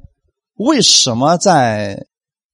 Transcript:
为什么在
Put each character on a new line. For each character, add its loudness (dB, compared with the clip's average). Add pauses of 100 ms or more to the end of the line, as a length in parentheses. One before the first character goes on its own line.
(560)
为 0
什 0
么 0
在 -2 (480)